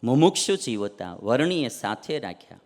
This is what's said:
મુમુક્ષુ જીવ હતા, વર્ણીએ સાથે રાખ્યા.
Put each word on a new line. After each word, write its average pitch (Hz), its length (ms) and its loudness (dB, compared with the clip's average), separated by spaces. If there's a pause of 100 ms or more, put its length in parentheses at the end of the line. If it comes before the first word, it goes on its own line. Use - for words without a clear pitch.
મુમુક્ષુ 160 520 4
જીવ 107 300 -4
હતા, 90 280 -8
વર્ણીએ 139 540 0
સાથે 110 520 -6
રાખ્યા. 90 460 -14